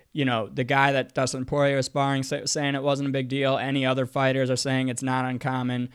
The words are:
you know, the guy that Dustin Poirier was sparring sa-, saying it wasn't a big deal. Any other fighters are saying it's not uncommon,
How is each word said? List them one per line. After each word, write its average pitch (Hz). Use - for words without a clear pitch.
you 143
know, 113
the 113
guy 139
that 131
Dustin 131
Poirier 139
was 131
sparring 139
sa-, 143
saying 143
it 135
wasn't 143
a 131
big 131
deal. 135
Any 135
other 131
fighters 131
are 127
saying 131
it's 123
not 131
uncommon, 123